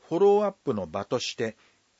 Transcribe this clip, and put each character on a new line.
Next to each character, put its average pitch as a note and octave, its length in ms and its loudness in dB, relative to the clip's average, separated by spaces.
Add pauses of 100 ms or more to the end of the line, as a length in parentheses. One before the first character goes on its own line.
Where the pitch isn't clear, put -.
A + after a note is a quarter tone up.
フ E3 80 -4
ォ - 20 0
ロ G3+ 220 6
ー G#3+ 40 0
ア G3+ 40 -2
ッ G3 40 -4
プ C#3 220 -6
の F#2+ 120 -4
場 G2 180 -6
と B2+ 140 -2
し - 180 -8
て、 F2+ 200 -6 (440)